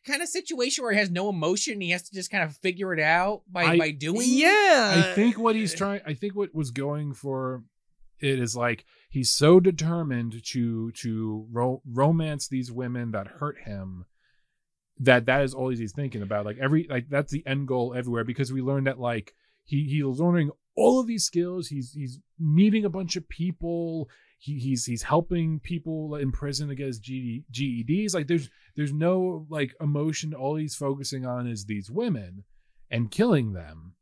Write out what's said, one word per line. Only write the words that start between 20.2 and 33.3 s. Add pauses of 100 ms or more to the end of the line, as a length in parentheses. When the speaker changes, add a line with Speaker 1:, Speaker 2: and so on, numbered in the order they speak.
Speaker 2:
learning (260)
all
of
these
skills.
He's,
he's (200)
meeting
a
bunch
of
people. (300)
He,
he's,
he's
helping
people
in
prison
to
get
his
G
D,
G
E
Ds.
Like,
there's, (260)
there's
no,
like,
emotion.
All
he's
focusing
on
is
these
women (460)
and
killing